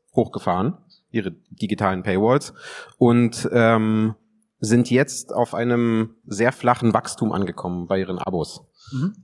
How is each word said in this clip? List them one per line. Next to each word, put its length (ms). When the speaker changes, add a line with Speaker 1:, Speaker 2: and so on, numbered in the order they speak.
Speaker 1:
hochgefahren, 640
ihre 200
digitalen 420
Paywalls, 500
und, 540
ähm, 640
sind 300
jetzt 440
auf 200
einem 640
sehr 280
flachen 400
Wachstum 400
angekommen 520
bei 140
ihren 180
Abos. 440
Speaker 2:
Mhm. 300